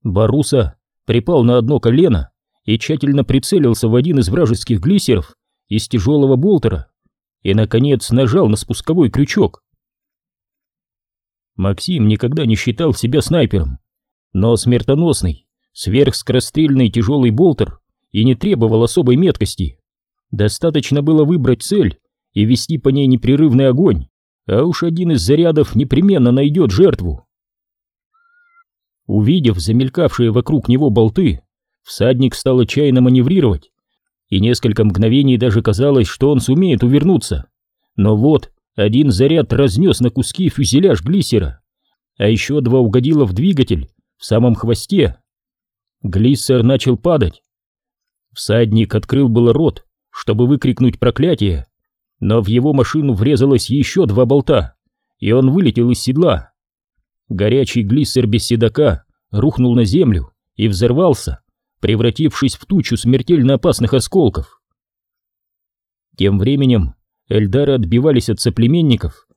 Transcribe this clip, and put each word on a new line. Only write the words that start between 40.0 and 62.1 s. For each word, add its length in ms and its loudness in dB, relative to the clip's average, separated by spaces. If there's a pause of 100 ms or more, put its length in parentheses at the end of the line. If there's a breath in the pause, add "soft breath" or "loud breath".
на 100 0
куски 380 -4
фюзеляж 540 0
глиссера, 580 -2 (560)
а 120 0
еще 320 -2
два 180 2
угодило 480 2
в 80 -6
двигатель, 560 0 (260)
в 80 -20
самом 300 2
хвосте. 640 -2 (840)
Глиссер 600 0
начал 340 0
падать. 460 -2 (880)
Всадник 640 0
открыл 340 0
было 240 2
рот, 320 -2 (260)
чтобы 360 -2
выкрикнуть 520 0
проклятие, 680 -2 (540)
но 200 0
в 60 -4
его 260 0
машину 420 0
врезалось 540 2
еще 380 0
два 180 0
болта, 520 0 (420)
и 140 -2
он 180 2
вылетел 400 0
из 100 -2
седла. 520 -2 (760)
Горячий 540 -2
глиссер 440 0
без 180 -2
седока 600 0 (260)
рухнул 440 0
на 100 2
землю 480 0 (220)
и 140 -2
взорвался, 760 -2 (380)
превратившись 760 -2